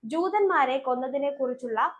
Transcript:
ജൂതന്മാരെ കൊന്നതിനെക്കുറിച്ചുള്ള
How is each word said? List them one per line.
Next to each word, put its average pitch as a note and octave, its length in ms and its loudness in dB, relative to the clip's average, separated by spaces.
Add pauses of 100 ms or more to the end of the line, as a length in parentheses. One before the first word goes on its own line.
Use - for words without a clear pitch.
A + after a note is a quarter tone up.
ജൂതന്മാരെ E4 720 2
കൊന്നതിനെക്കുറിച്ചുള്ള B3+ 1000 -2 (200)